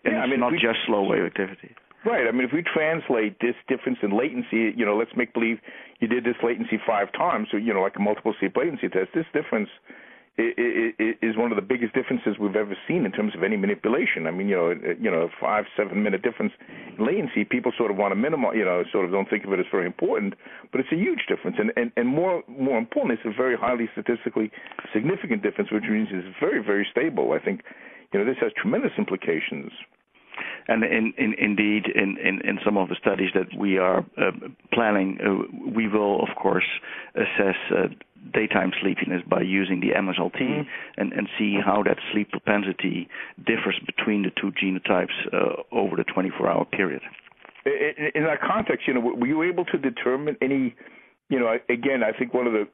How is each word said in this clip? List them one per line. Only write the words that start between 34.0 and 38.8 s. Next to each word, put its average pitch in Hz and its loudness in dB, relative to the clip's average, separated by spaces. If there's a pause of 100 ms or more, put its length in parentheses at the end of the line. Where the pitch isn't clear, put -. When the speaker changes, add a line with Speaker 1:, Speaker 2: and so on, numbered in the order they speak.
Speaker 1:
uh, 95 2 (420)
planning, 104 2
uh, - -2
we 113 2
will, 101 2
of - 0 (120)
course, 95 2 (500)
assess, 98 0 (200)
uh, 92 2 (440)
daytime 101 2 (100)